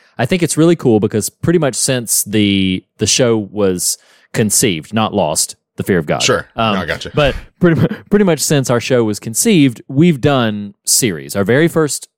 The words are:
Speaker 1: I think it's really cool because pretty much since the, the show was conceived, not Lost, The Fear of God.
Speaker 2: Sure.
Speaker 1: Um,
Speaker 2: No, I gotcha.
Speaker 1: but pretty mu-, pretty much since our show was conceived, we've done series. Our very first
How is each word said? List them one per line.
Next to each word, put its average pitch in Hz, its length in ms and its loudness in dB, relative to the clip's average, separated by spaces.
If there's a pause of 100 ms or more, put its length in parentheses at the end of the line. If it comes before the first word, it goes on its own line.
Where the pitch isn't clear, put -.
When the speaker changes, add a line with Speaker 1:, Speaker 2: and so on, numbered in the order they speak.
(180)
Speaker 1:
I 120 80 0
think 180 160 0
it's 147 160 -2
really 165 180 4
cool 113 240 2
because 104 300 -2
pretty - 280 0
much 139 180 0
since - 480 -2
the, 98 600 0 (140)
the 107 80 -2
show 117 320 2
was 95 580 -2 (380)
conceived, 104 580 -2
not 107 220 -2
Lost, 80 420 -2 (200)
The - 60 -8
Fear 95 160 2
of 78 80 -2
God. 76 160 -2
Speaker 2:
Sure. 98 240 0 (100)
Speaker 1:
Um, 110 180 0
Speaker 2:
No, 95 80 -2
I 80 40 -6
gotcha. 82 280 -8
Speaker 1:
but 143 200 2 (240)
pretty 165 220 2
mu-, 165 300 -2
pretty 208 140 4
much 160 160 0
since 139 300 0
our 120 100 2
show 123 240 0
was 107 140 -2
conceived, 139 680 2
we've 143 320 2
done 110 540 0 (100)
series. 78 500 -2
Our 98 100 0
very 131 240 2
first 160 500 -2